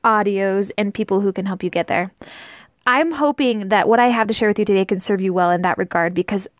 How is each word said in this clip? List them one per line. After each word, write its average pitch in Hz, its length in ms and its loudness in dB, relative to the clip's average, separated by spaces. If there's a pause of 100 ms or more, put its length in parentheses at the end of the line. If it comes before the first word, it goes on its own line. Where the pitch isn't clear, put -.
audios 196 760 0
and 202 160 -2
people 202 280 0
who 202 100 0
can 185 140 -4
help 190 180 -6
you 180 60 -2
get 170 180 -2
there. 185 240 -2 (760)
I'm 302 280 2
hoping 269 560 0
that 202 180 2
what 233 140 4
I 247 60 6
have 226 200 0
to 220 60 -2
share 220 160 0
with 208 100 0
you 214 60 2
today 196 180 2
can 190 160 -2
serve 190 220 -2
you 190 100 -2
well 175 200 2
in 180 100 0
that 180 160 0
regard, 175 360 -2
because 185 360 -2 (100)